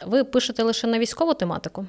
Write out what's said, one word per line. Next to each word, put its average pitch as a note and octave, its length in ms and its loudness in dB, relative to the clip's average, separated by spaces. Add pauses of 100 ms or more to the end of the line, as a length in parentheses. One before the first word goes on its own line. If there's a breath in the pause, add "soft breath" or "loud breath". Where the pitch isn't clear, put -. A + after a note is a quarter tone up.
Ви B3 160 4
пишете B3+ 400 0
лише A3+ 240 0
на A3+ 120 2
військову D#4 340 0
тематику? F3+ 560 -4